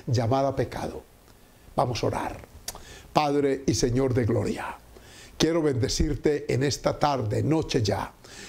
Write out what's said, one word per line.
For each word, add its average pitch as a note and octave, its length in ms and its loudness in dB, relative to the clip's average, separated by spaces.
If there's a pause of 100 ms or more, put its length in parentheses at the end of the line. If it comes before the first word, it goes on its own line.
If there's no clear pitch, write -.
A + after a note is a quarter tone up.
llamada C3 500 2
pecado. - 460 -4 (720)
Vamos B2 260 0
a - 40 0
orar. - 340 -4 (720)
Padre C#3+ 540 2
y D#3+ 80 4
Señor B2+ 400 2
de A#2+ 100 4
gloria, A2 540 -2 (580)
quiero E3 240 2
bendecirte C#3+ 960 0
en B2+ 80 0
esta - 360 0
tarde, A2 440 0
noche C#3 400 2
ya, - 320 -2 (340)